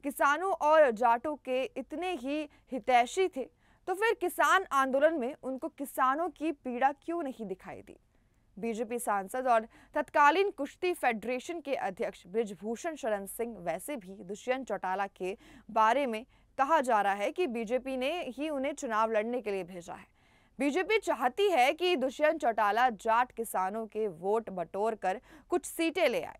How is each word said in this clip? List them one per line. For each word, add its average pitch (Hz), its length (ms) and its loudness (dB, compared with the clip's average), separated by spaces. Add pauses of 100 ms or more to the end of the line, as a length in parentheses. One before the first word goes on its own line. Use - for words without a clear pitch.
किसानों 294 480 2
और 302 380 6
जाटों 233 460 2
के 254 260 -2
इतने 311 500 -6
ही 294 360 -4 (240)
हितैषी 254 560 2
थे, 262 200 -8 (400)
तो 370 60 -2
फिर 427 200 2
किसान 339 580 2
आंदोलन 277 460 4
में 254 240 -4
उनको 262 260 -6
किसानों 285 600 0
की 311 240 -4
पीड़ा 254 400 0
क्यों 339 300 -6
नहीं 254 240 -8
दिखाई 175 360 -12
दी? - 160 -20 (580)
बीजेपी 226 420 -4
सांसद 214 500 -2
और 226 180 4 (280)
तत्कालीन 330 560 4
कुश्ती 349 440 -4
फेडरेशन 254 640 -4
के 277 140 -4
अध्यक्ष 190 520 -6
बृजभूषण 214 720 -4
शरण 208 300 -2
सिंह 226 320 -8
वैसे 175 380 -6
भी 190 180 -14 (100)
दुष्यंत 240 440 -4
चौटाला 196 380 -2
के 190 300 -8 (340)
बारे 226 360 4
में 226 180 -4 (340)
कहा 285 220 4
जा 240 220 2
रहा 196 100 2
है 202 180 -2
कि 349 160 -2
बीजेपी 240 500 -4
ने 254 140 -2 (120)
ही 262 260 -6
उन्हें 285 240 -4
चुनाव 226 400 0
लड़ने 226 280 0
के 214 100 -6
लिए 190 140 -4
भेजा 175 300 -14
है। - 120 -18 (520)
बीजेपी 359 400 2
चाहती 320 520 0
है 277 220 4
कि 359 240 2
दुष्यंत 302 440 0
चौटाला 226 500 2
जाट 226 420 0
किसानों 214 540 -4
के 214 220 -4
वोट 196 420 -2
बटोर 196 440 -2
कर 190 260 -2 (280)
कुछ - 160 -2
सीटें 330 440 0
ले 190 140 0
आए - 180 -12